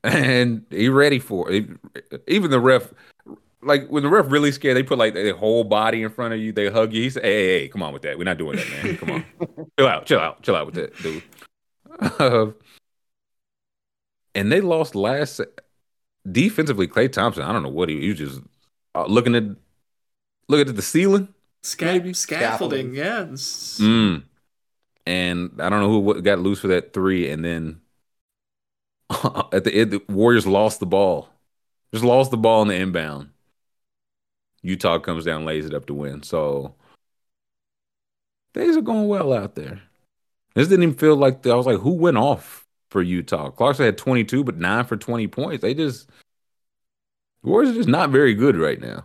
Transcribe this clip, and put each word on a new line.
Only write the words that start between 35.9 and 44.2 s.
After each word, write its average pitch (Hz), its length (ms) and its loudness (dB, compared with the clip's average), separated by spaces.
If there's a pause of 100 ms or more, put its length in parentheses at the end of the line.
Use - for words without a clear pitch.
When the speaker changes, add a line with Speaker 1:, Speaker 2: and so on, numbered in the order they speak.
Speaker 1:
win. 71 280 -10
So, 71 520 -4 (1800)
things 339 220 2
are 311 60 2
going 214 260 0
well 180 240 0
out 101 220 -4
there. 76 260 -14 (760)
This 139 140 2
didn't 185 140 6
even 160 140 2
feel 151 200 6
like, 135 300 2
I 120 80 4
was 123 120 2
like, 117 120 2
"Who 117 140 0
went 165 260 2
off - 480 -2 (240)
for 101 100 0
Utah?" 87 500 -2
Clarkson 131 360 2
had 101 100 2
twenty-two, 127 480 0